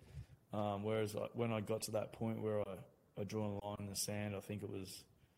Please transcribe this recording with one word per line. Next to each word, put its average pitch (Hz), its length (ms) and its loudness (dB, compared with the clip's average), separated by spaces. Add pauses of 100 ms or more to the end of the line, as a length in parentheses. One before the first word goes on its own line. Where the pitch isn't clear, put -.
(540)
Um, 104 300 2
whereas 110 320 2
I, 110 180 0
when 117 180 4
I 110 100 4
got 107 220 2
to - 80 -4
that 107 220 2
point 113 280 0
where 107 200 4
I, 98 140 -2 (440)
I 107 40 0
drawn 101 380 0
a - 60 -6
line 104 120 -4
in 101 80 -4
the 98 80 -4
sand, 104 400 0
I 98 60 -2
think 104 220 -4
it 101 60 -4
was, 98 340 -6 (340)